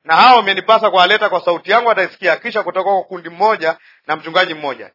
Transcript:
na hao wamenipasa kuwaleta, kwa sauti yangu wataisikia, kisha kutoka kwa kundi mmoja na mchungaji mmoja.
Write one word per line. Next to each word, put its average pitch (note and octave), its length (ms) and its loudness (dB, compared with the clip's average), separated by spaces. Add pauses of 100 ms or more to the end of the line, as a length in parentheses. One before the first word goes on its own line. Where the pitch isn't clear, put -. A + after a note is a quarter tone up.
na D#3+ 120 2
hao A#3+ 200 6
wamenipasa G#3 540 0
kuwaleta, F#3+ 400 2
kwa F3 160 -4
sauti E3+ 260 -2
yangu A#3+ 160 2
wataisikia, F#3 500 -2
kisha G#3+ 260 -6
kutoka F3+ 260 -4
kwa F#3+ 140 -2
kundi F3 260 -14
mmoja E3+ 480 -2 (300)
na D3+ 80 -4
mchungaji D#3+ 380 -2
mmoja. C3+ 420 -10